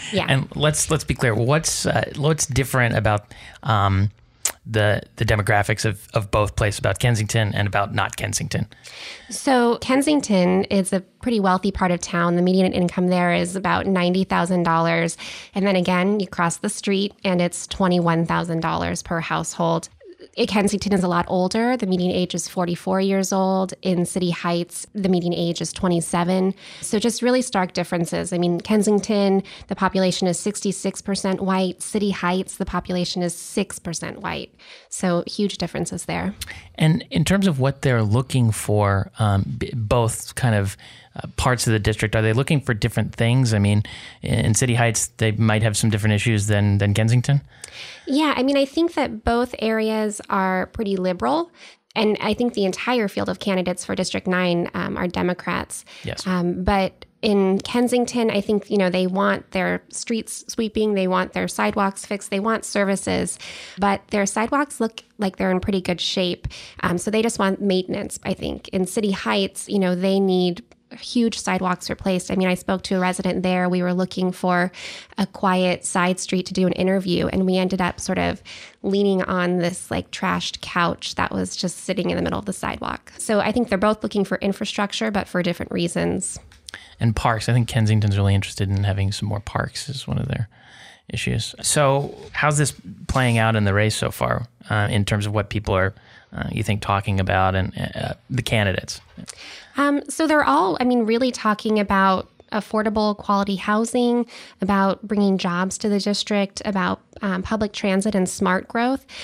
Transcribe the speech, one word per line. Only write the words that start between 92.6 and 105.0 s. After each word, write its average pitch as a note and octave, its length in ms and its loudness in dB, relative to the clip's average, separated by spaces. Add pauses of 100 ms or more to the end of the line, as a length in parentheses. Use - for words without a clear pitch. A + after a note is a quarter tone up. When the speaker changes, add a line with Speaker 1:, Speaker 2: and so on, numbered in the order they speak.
Speaker 2:
playing A#2+ 320 2
out A2+ 160 4
in G#2+ 80 2
the G2 100 4
race G#2+ 220 2
so - 160 -2
far, - 360 -2 (220)
uh, G#2+ 220 2
in G2+ 140 2
terms G2+ 200 0
of G#2 80 -4
what G#2 160 -2
people G#2 240 -2
are, F#2+ 200 2 (380)
uh, - 200 -6
you A2 120 -2
think, G2+ 180 -2
talking G2 380 0
about F#2+ 360 2
and, F#2+ 180 -2 (220)
uh, - 180 -6 (160)
the B2 140 -2
candidates? - 580 -2 (760)
Speaker 1:
Um, C#4+ 320 2
so D#4+ 200 -2
they're D4+ 160 4
all, E4 360 2
I B3+ 40 0
mean, B3 220 2
really A#3 260 2
talking G#3+ 480 0
about F#3+ 500 2 (220)
affordable G#3+ 640 0
quality G3+ 380 0
housing, A#3 720 2 (340)
about G3 400 2